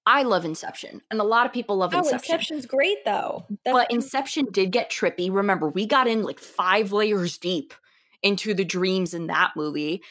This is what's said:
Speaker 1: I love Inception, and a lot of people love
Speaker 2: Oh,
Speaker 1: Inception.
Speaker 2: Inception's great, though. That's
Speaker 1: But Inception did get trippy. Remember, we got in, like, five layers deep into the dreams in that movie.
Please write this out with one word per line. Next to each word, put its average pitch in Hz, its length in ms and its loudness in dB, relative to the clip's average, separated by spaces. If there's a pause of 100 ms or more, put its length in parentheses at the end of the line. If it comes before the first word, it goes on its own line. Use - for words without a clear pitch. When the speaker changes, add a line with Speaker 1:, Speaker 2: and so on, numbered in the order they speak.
Speaker 1:
I 262 180 6
love 190 220 2
Inception, - 640 -8
and 220 120 -2
a - 20 2
lot 226 220 4
of 233 80 -4
people 208 240 -2
love 185 160 0
Speaker 2:
Oh, 349 60 2
Speaker 1:
Inception. 320 100 2
Speaker 2:
Inception's 302 560 -2
great, 294 400 0
though. - 400 -2 (180)
That's 254 160 4
Speaker 1:
But 240 120 2
Inception 269 600 -2
did 190 200 2
get 240 180 0
trippy. 180 440 -2
Remember, 190 360 2
we 190 160 -2
got 262 220 4
in, 220 160 2
like, 139 160 -6
five 196 520 0
layers 208 460 0
deep 175 360 -4 (500)
into 202 300 0
the 190 120 0
dreams 185 480 0
in 170 140 -6
that 160 280 2
movie. 151 560 -4